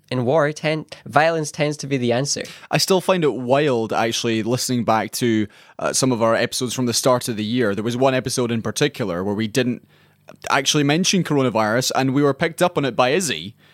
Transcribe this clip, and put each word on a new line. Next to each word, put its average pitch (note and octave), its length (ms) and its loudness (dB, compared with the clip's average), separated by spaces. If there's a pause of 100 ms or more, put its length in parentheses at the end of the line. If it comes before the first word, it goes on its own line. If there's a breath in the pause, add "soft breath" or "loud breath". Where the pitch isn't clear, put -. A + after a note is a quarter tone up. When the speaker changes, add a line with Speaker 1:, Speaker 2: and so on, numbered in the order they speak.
(100)
Speaker 1:
in B2+ 140 -2
war, D3 280 2
ten-, D#3 340 -4 (200 loud breath)
violence D3+ 460 0
tends D3+ 240 -2
to C#3+ 100 -10
be C#3 120 -2
the B2 120 0
answer. C3+ 320 -2 (300 loud breath)
Speaker 2:
I D3+ 60 2
still F#3 220 2
find F#3 220 0
it C#3 100 2
wild, B2 600 2
actually, A2+ 500 0
listening A#2+ 400 0
back A2 300 0
to, A2 340 2 (320 loud breath)
uh, D#2 140 -2
some C3 180 2
of A2+ 100 0
our A2+ 140 2
episodes A#2+ 400 -2
from B2+ 120 -2
the A#2 60 0
start B2 360 2
of A2+ 80 -4
the G#2+ 80 -4
year. G#2+ 320 0
There G#2 80 -4
was A#2 120 -2
one C3 160 4
episode B2 380 -2
in A#2 100 -2
particular G#2 640 -2
where G2+ 140 -2
we A2 100 -2
didn't A#2+ 400 -2 (600 soft breath)
actually C#3 340 2
mention E3+ 400 2
coronavirus, A#2+ 720 0
and C3 200 0
we C#3+ 80 2
were C#3+ 100 4
picked E3 300 -4
up F3 160 2
on C#3+ 80 2
it A#2 100 -4
by B2+ 140 4
Izzy, A2+ 440 -2 (200 soft breath)